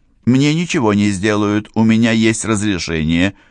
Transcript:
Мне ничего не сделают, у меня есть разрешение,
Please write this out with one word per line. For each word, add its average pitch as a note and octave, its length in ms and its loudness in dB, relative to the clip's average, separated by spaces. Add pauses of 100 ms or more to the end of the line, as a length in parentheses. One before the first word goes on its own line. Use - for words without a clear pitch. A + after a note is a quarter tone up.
(260)
Мне C3+ 280 2
ничего D#3+ 400 0
не G#2 160 2
сделают, G#2 640 -2
у A2+ 100 0
меня A2+ 280 2
есть A2+ 340 0
разрешение, F2+ 880 -2 (180)